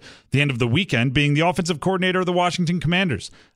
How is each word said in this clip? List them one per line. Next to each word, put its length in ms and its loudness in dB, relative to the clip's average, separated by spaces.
the 100 2
end 100 2
of 80 -6
the 80 2
weekend, 460 2
being 200 2
the 80 2
offensive 380 0
coordinator 400 0
of 60 0
the 80 -2
Washington 460 0
Commanders. 520 -2